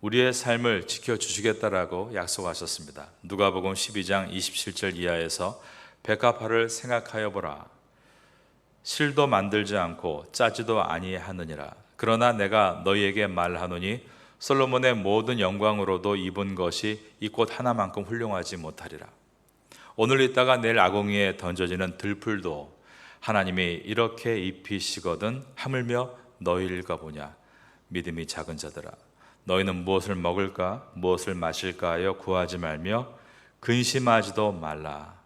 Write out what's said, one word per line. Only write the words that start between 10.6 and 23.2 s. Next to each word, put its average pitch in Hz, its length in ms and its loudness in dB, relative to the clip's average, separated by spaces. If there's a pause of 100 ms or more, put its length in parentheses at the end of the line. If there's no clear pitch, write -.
아니하느니라. 85 920 -6 (220)
그러나 113 360 4
내가 101 520 2
너희에게 101 440 2
말하노니 90 760 -2 (340)
솔로몬의 131 560 4
모든 110 460 2
영광으로도 101 760 2
입은 95 380 -4
것이 95 460 -2 (200)
이 107 100 -4
꽃 - 280 0
하나만큼 113 440 -2
훌륭하지 101 540 -4
못하리라. 78 500 -12 (880)
오늘 127 260 6
있다가 127 340 6
내일 113 220 4
아궁이에 101 580 4
던져지는 90 600 -2
들풀도 95 760 -4 (440)
하나님이 92 680 0